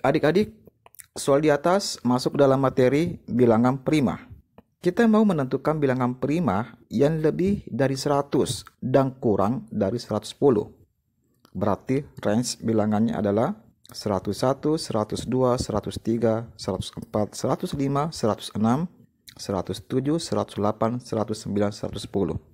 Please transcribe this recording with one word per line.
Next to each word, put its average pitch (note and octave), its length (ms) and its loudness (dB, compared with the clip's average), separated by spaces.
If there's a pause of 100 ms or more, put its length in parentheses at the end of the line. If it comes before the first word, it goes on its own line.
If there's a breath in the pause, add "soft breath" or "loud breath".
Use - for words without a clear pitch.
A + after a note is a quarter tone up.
adik-adik, D#3 480 2 (640)
soal C#3+ 240 2
di D#3 80 4
atas E3+ 560 2
masuk B2+ 320 0
dalam C3+ 240 6
materi C3+ 640 2
bilangan A#2+ 560 4
prima. C3+ 380 0 (640)
Kita A3 260 2
mau G#3+ 160 6
menentukan D3 560 0
bilangan B2+ 400 0
prima C3 560 -2 (160)
yang D3 240 2
lebih D#3+ 480 0
dari C3+ 320 -2
seratus C#3 640 0 (160)
dan C3 400 2
kurang G#2 560 0
dari G2+ 240 0
seratus - 400 -6
sepuluh. C3+ 320 4 (880)
Berarti G#2 500 -2 (160)
range A2 400 -2
bilangannya G#2+ 560 0
adalah G#2+ 400 0 (320)
seratus G2+ 560 -4
satu, D3+ 320 0
seratus - 480 -4
dua, B2+ 320 2
seratus G2+ 400 -4
tiga, A2+ 560 0
seratus - 400 -6
empat, - 400 -4
seratus D#3 400 -4
lima, C#3+ 400 -2
seratus - 400 -2
enam, A#2 320 0 (480)
seratus F#2+ 560 -6
tujuh, C#3+ 320 -2
seratus G#2 380 -4
delapan, A2+ 420 0
seratus G#2+ 460 -6
sembilan, G2+ 260 -2
seratus G2+ 320 -10
sepuluh. G2 320 -4 (160)